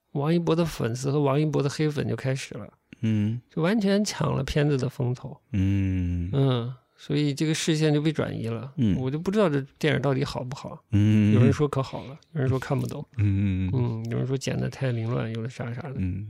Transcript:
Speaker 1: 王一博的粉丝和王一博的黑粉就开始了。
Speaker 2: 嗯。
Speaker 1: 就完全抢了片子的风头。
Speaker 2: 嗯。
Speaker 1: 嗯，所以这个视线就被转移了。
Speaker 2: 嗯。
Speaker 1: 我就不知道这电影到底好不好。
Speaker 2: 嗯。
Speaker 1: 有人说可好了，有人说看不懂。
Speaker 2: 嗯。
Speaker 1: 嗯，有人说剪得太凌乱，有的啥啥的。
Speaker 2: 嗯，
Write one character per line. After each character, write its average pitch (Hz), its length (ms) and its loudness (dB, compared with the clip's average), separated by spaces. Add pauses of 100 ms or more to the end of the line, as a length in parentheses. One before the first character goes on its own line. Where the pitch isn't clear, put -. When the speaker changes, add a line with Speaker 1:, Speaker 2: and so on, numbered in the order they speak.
(120)
Speaker 1:
王 151 220 0
一 175 40 4
博 165 180 2
的 170 80 2
粉 127 320 -2
丝 135 160 -2
和 151 80 2
王 139 180 2
一 156 60 2
博 143 180 0
的 143 60 0
黑 151 220 0
粉 135 180 -4
就 117 80 -2
开 131 180 -2
始 - 200 -8
了。 104 120 -12 (360)
Speaker 2:
嗯。 110 360 0 (160)
Speaker 1:
就 170 60 -2
完 185 180 2
全 196 240 2
抢 160 320 -2
了 135 80 -2
片 147 240 0
子 147 120 2
的 127 100 -2
风 127 240 -2
头。 - 260 -10 (140)
Speaker 2:
嗯。 92 800 2
Speaker 1:
嗯， 127 400 0 (240)
所 - 200 -6
以 147 180 0
这 151 100 -2
个 156 80 0
视 156 240 0
线 156 160 2
就 147 80 4
被 156 100 2
转 113 240 -2
移 110 120 -6
了。 113 300 -8
Speaker 2:
嗯。 107 220 4
Speaker 1:
我 131 120 -2
就 147 80 -4
不 180 120 -2
知 202 80 0
道 202 100 4
这 143 120 0 (180)
电 147 160 2
影 127 60 0
到 139 140 2
底 135 100 0
好 - 180 -6
不 127 140 -8
好。 - 260 -14 (100)
Speaker 2:
嗯。 104 420 6
Speaker 1:
有 - 60 6
人 117 120 6
说 147 140 2
可 135 160 -2
好 - 220 -8
了， 131 120 -14 (160)
有 160 80 -4
人 131 80 0
说 131 100 0
看 131 200 -2
不 123 80 -2
懂。 - 180 -10 (140)
Speaker 2:
嗯。 98 560 2
Speaker 1:
嗯， 120 360 -2
有 123 80 -2
人 127 80 -2
说 135 100 -2
剪 - 200 -4
得 127 120 -2
太 127 240 -4
凌 113 180 -4
乱， 123 240 -4
有 113 80 -6
的 123 80 -6
啥 123 240 -8
啥 123 80 -10
的。 135 140 -10
Speaker 2:
嗯， 95 340 -4